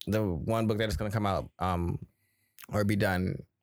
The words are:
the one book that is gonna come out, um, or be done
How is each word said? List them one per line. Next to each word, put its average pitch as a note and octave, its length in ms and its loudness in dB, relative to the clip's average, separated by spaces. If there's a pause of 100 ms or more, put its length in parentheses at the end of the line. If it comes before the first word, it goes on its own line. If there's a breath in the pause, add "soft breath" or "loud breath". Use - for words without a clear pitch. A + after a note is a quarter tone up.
the G#2+ 160 2
one G#2+ 440 0
book G#2+ 100 2
that A2 140 2
is E2+ 80 -2
gonna G#2+ 120 -2
come G#2 140 0
out, F2+ 240 0 (100)
um, F2 400 0 (720)
or G#2 140 2
be G#2 120 2
done F#2 400 0 (260)